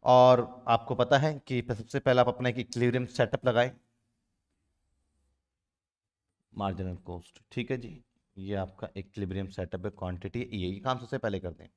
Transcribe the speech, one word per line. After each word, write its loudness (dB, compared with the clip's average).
और 8
आपको 0
पता 4
है 2
कि -2
सबसे -6
पहले 4
आप 6
अपना -2
एक -2
इक्विलिब्रियम 0
सेटअप -2
लगाएं, 4
मार्जिनल -4
कॉस्ट, -14
ठीक -6
है -2
जी, -12
ये -8
आपका -8
इक्विलिब्रियम -8
सेटअप -10
है, -4
क्वांटिटी -8
ये, -6
ये -6
काम -4
सबसे -8
पहले -4
कर -8
दें। -18